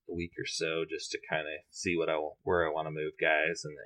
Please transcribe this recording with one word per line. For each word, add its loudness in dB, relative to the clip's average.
week -4
or -4
so -2
just -6
to -6
kinda 0
see 0
what 2
I 2
w-, -2
where 4
I 2
wanna -2
move -2
guys 4
and, -8